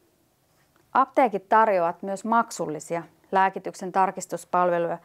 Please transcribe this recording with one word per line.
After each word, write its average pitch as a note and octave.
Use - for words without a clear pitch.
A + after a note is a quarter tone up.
Apteekit A#3+
tarjoavat F#3+
myös G3
maksullisia E3+
lääkityksen F#3+
tarkistuspalveluja, F3+